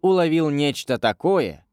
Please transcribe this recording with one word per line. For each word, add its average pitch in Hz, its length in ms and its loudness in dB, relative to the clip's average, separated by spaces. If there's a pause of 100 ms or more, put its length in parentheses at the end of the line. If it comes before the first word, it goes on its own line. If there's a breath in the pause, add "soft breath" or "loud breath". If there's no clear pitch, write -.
уловил 165 500 2
нечто 143 480 -2
такое 117 720 -2